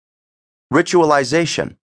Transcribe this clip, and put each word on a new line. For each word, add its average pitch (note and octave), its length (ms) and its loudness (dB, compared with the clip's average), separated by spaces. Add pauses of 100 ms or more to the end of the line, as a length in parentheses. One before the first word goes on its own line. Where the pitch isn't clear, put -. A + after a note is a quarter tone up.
(720)
Ritualization. D3+ 1040 0 (240)